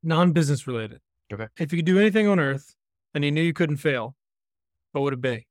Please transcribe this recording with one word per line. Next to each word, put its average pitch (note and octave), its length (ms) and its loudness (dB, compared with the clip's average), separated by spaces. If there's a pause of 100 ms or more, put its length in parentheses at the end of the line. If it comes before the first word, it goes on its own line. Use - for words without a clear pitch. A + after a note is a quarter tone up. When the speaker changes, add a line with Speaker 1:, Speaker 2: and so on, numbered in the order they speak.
Speaker 1:
Non-business D#3+ 640 2
related. A2+ 340 -8 (300)
Speaker 2:
Okay. A2 180 -10 (100)
Speaker 1:
If D#3+ 140 -4
you E3+ 60 -2
could E3 60 -2
do F#3 140 4
anything G#3 300 4
on G3 120 4
earth C#3 360 -4 (360)
and D3 120 -2
you C#3+ 60 0
knew D3+ 120 0
you E3 100 0
couldn't D3+ 240 -2
fail, B2+ 400 -4 (760)
what C#3 100 -2
would C#3 100 0
it B2+ 80 -8
be? A#2+ 300 -4